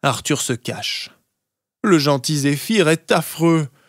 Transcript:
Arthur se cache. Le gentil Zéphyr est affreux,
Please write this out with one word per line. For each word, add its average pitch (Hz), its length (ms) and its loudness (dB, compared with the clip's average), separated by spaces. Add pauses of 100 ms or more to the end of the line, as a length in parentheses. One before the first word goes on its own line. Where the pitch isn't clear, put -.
Arthur 135 400 -2
se - 100 -4
cache. - 600 -8 (720)
Le 180 120 4
gentil 143 420 0
Zéphyr 147 500 0
est 160 240 2
affreux, 165 560 2 (200)